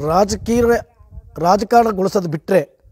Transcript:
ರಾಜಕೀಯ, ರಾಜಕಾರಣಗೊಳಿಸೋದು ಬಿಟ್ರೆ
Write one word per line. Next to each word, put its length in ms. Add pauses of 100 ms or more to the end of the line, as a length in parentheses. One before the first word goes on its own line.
ರಾಜಕೀಯ, 540 (760)
ರಾಜಕಾರಣಗೊಳಿಸೋದು 920
ಬಿಟ್ರೆ 320 (300)